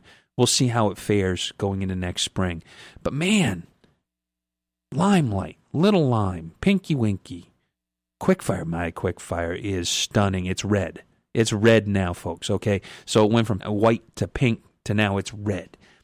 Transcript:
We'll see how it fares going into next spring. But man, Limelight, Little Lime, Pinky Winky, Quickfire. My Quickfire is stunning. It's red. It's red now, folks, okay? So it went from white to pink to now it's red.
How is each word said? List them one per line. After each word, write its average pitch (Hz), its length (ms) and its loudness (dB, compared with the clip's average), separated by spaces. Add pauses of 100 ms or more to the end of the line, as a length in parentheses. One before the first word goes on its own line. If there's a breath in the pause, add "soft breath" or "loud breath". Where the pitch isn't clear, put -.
(360 soft breath)
We'll 123 120 4
see - 180 2
how 117 240 2
it - 80 -12
fares 95 600 0
going 98 240 -2
into 92 120 -4
next 90 280 -4
spring. 87 420 -4 (400 loud breath)
But - 80 -2
man, 151 560 0 (1200)
Limelight, 135 680 0 (140)
Little 175 360 4
Lime, 92 520 -2
Pinky 185 360 0
Winky, 98 560 -4 (680)
Quickfire. 95 460 0
My 85 240 -4
Quickfire 85 640 -6
is 95 320 -4
stunning. 95 580 0
It's 92 180 -6
red. 98 400 -2 (300)
It's 113 180 2
red 107 340 6
now, 95 260 0
folks, - 380 -8
okay? 98 300 0 (260 loud breath)
So 110 180 4
it 104 60 4
went 113 160 2
from 104 140 -2
white 107 560 0
to 98 100 -2
pink 113 380 -2 (220)
to 113 60 -4
now 101 260 0
it's 95 140 -8
red. 101 440 -6 (280 soft breath)